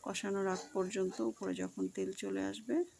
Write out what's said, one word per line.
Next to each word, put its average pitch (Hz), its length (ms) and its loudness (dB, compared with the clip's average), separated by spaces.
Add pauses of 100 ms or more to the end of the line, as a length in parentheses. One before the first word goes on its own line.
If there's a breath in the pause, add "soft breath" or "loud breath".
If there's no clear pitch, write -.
কষানোর 196 480 0
আগ 185 80 0 (140)
পর্যন্ত। 190 420 2 (140)
উপরে 196 200 -4 (100)
যখন 185 220 -2 (120)
তেল 190 140 0 (120)
চলে 196 200 0 (100)
আসবে 220 240 -2 (240)